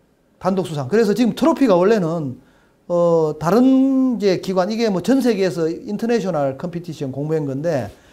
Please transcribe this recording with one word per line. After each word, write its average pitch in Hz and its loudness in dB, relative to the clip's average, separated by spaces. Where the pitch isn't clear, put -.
단독 185 0
수상. 147 -6
그래서 208 2
지금 226 0
트로피가 269 2
원래는, 170 0
어, 170 2
다른 262 2
이제 185 0
기관, 185 -2
이게 226 -2
뭐 175 -2
전 269 2
세계에서 185 0
인터내셔널 185 -4
컴피티션 165 -8
공모한 151 -4
건데 135 -4